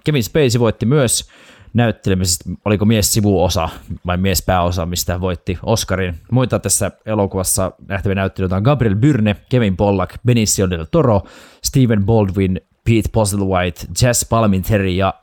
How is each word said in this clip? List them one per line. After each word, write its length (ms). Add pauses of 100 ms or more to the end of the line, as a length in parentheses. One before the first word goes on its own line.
Kevin 200
Spacey 360
voitti 260
myös 440 (440)
näyttelemisestä, 760 (160)
oliko 200
mies 280
sivuosa 560 (360)
vai 120
mies 280
pääosa, 400
mistä 360
voitti 420
Oscarin. 520 (160)
Muita 280
tässä 320 (140)
elokuvassa 640 (160)
nähtäviä 280
näyttelijöitä 400
on 80
Gabriel 320
Byrne, 400 (140)
Kevin 280
Pollak, 360 (120)
Benicio 440
del 220
Toro, 300 (420)
Stephen 420
Baldwin, 560 (220)
Pete 280
Postlethwaite, 720 (200)
Jazz 280
Palminteri 680
ja 260